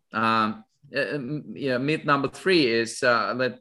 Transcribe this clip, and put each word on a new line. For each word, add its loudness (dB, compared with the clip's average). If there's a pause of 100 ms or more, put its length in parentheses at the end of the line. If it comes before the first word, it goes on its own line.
(120)
um, 0 (300)
uh, -4
m-, -6 (100)
yeah, -2
myth -2
number 2
three 2
is, 0
uh, 4
that -4